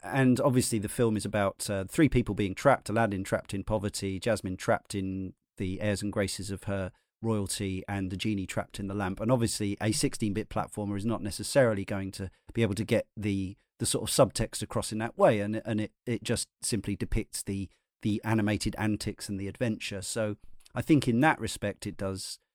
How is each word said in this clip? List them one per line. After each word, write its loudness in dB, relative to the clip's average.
and 4
obviously 4
the -2
film 2
is -2
about, 0
uh, 0
three 6
people 2
being 0
trapped: 4
Aladdin 2
trapped -4
in -4
poverty, -2
Jasmine -2
trapped -2
in -4
the -4
airs 0
and -4
graces -2
of -8
her -4
royalty, -2
and -2
the -6
genie -2
trapped -6
in -6
the -6
lamp. -4
And 2
obviously 0
a 0
sixteen-bit -2
platformer -4
is -4
not -2
necessarily 2
going -4
to -8
be 0
able 2
to -2
get 2
the, -2
the -2
sort -2
of -2
subtext 2
across -4
in -2
that -4
way, 6
and, -2
and 0
it, -6
it -2
just -2
simply -2
depicts -2
the, -4
the 0
animated 2
antics -2
and -4
the -6
adventure. -4
So -2
I -4
think 4
in 4
that 4
respect -4
it -8
does, -6